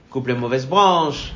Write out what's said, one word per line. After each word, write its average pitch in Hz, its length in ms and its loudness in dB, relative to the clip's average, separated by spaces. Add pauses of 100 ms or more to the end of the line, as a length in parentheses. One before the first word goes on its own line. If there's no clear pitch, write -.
Il - 20 -20
coupe 127 180 -6
les 123 60 -2
mauvaises 123 320 -4
branches, 170 720 2